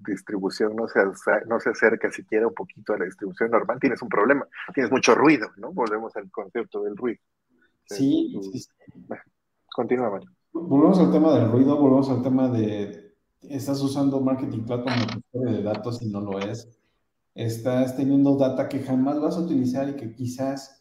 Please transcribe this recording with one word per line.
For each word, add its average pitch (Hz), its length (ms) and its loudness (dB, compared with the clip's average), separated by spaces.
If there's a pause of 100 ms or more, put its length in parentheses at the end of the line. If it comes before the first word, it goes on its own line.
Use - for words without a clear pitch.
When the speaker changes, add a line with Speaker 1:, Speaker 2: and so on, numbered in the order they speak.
Speaker 1:
distribución 104 720 -4
no 113 100 -4
se 156 140 0
acer-, 190 480 0
no 117 100 0
se 117 120 -2
acerca 110 420 2
siquiera 107 340 -2
un 113 80 -4
poquito - 380 -8
a 104 60 -2
la 90 80 -4
distribución 98 440 -6
normal, 117 300 0
tienes 120 200 0
un 120 80 -8
problema, 113 380 2 (280)
tienes 127 180 0
mucho 123 240 6
ruido, 120 400 4
¿no? 113 160 -12
Volvemos 110 420 -4
al 101 160 -12
concepto 104 540 -8
del 104 120 -6
ruido. 113 280 -6
O - 600 -20
sea, 101 120 -10
Speaker 2:
Sí, 277 340 2
Speaker 1:
tú 202 120 -8
Speaker 2:
sí, 95 160 -10
sí. - 80 -16 (260)
Speaker 1:
Bueno, - 280 -14 (520)
continúa, 123 360 0
Mario. 95 200 -8 (220)
Speaker 2:
Volvemos 156 480 4
al 151 100 6
tema 156 260 4
del 113 140 2
ruido, 135 260 4
volvemos 135 340 4
al 123 120 0
tema 131 260 2
de, 104 640 -4 (300)
estás 135 400 -6
usando 135 380 0
Marketing 127 400 -2
Cloud 120 240 -4
como 127 100 -2
gestor 120 560 -4
de 101 140 -2
datos 107 360 -6
y 113 80 -6
no 101 120 -4
lo 98 180 -4
es. 107 400 -8 (560)
Estás 123 640 -2
teniendo 139 400 4
data 135 320 2
que 139 100 -6
jamás 131 420 0
vas 175 160 -2
a 170 40 -2
utilizar 139 480 0
y 139 80 -6
que 113 180 -12
quizás 131 680 -8